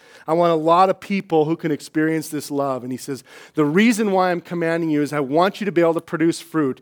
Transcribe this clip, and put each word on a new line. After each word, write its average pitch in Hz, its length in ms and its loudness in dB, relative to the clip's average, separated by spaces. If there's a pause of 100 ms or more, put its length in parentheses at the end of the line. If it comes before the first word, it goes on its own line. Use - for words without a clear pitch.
(260)
I 156 80 0
want 170 180 4
a 165 40 2
lot 170 340 4
of 180 80 -2
people 175 460 0
who 160 120 -2
can 160 160 -4
experience 156 560 -2
this 147 220 -8
love. 139 320 -4
And 123 80 -10
he 123 80 -8
says, 135 240 -10 (320)
"The 156 100 2
reason 208 460 2
why 185 220 2
I'm 175 80 -4
commanding 170 500 -4
you 147 100 0
is 143 120 -4
I 147 80 -4
want 160 400 0
you 214 60 -6
to 196 60 -4
be 165 80 2
able 165 140 4
to 165 60 -4
produce 165 400 -2
fruit. 139 420 -4